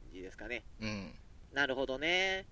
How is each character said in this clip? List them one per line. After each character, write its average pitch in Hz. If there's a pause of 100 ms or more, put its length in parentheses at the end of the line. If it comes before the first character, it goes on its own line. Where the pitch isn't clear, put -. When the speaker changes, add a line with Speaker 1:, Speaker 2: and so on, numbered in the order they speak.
(140)
Speaker 1:
じ 92
で 92
す -
か 104
ね。 117 (160)
Speaker 2:
う 110
ん。 98 (400)
Speaker 1:
な 139
る 131
ほ 135
ど 131
ね。 190